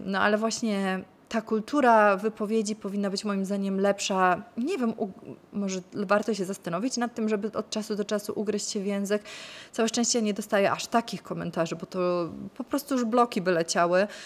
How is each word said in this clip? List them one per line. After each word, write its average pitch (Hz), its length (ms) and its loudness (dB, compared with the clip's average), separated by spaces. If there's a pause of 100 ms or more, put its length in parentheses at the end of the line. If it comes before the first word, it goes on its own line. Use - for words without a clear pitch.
No 190 140 -2
ale 208 180 4
właśnie 202 640 0 (300)
ta 226 80 0
kultura 220 760 4
wypowiedzi 214 580 -2
powinna 202 340 -2
być 196 160 -4
moim 196 200 0
zdaniem 196 340 0
lepsza. 196 640 2 (140)
Nie 311 200 -2
wiem, 233 200 0
u-, 202 140 -4 (420)
może 196 260 -4 (140)
warto 208 400 2
się 190 120 -4
zastanowić 196 520 -4
nad 233 180 -4
tym, 220 140 -2
żeby 214 240 -2
od - 160 -4
czasu 208 260 -4
do 202 100 -2
czasu 208 300 -4
ugryźć 208 340 -4
się 214 100 -4
w 190 60 -4
język. 202 380 -2 (480)
Całe 226 180 2
szczęście 233 320 2
nie 208 120 2
dostaję 202 380 2
aż - 160 -4
takich 233 360 0
komentarzy, 170 520 -4
bo 175 100 -10
to 185 140 -6 (580)
po 254 60 -6
prostu - 300 -4
już 247 120 2
bloki 240 360 2
by 180 100 0
leciały. 175 560 2 (180)